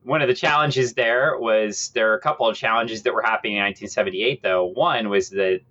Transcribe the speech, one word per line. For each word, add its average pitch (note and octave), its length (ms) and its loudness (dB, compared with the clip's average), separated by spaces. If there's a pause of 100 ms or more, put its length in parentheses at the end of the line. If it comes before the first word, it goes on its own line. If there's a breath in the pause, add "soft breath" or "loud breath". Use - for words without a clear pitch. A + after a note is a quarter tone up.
one D3 200 0
of B2+ 60 2
the B2+ 60 2
challenges C#3+ 600 0
there B2 440 2
was, A2 560 0
there A2 160 2
are G#2+ 60 4
a - 40 -6
couple B2 280 0
of G#2+ 80 0
challenges A2+ 480 -2
that A#2+ 100 0
were A2 80 0
happening A2 340 -2
in G2+ 60 0
nineteen G2+ 260 -4
seventy-eight, G#2 540 -2
though. F#2 220 2
One A2+ 440 0
was G2 220 0
that F#2+ 300 0 (100)